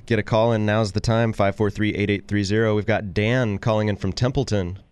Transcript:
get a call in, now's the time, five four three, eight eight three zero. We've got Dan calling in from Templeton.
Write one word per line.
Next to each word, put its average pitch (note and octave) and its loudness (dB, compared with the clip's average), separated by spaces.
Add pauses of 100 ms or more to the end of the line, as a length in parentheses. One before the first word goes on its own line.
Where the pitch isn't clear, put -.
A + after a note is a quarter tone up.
get A2+ 2
a G#2 0
call A#2 2
in, G#2+ 0
now's G#2+ 2
the G#2 -2
time, A2+ 2
five G2 0
four G#2 0
three, G#2 -2
eight G2+ 0
eight G2+ -2
three G2+ -2
zero. G#2+ 0
We've G#2 -2
got G2+ -2
Dan A2 0
calling G#2+ 0
in G#2 0
from F#2+ -4
Templeton. G#2 -2 (120)